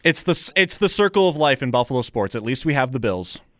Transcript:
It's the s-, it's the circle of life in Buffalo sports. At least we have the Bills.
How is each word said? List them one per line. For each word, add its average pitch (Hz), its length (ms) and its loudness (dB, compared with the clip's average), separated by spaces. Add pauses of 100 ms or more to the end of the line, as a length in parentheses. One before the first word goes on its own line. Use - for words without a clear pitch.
It's 160 220 0
the 180 80 2
s-, - 240 -6
it's 190 220 2
the 202 100 2
circle 196 400 2
of 151 80 0
life 147 260 2
in 127 80 -2
Buffalo 123 320 0
sports. 101 320 -4
At 113 80 -6
least 123 220 -4
we 156 100 0
have 131 160 0
the 131 80 -4
Bills. 92 400 -4 (220)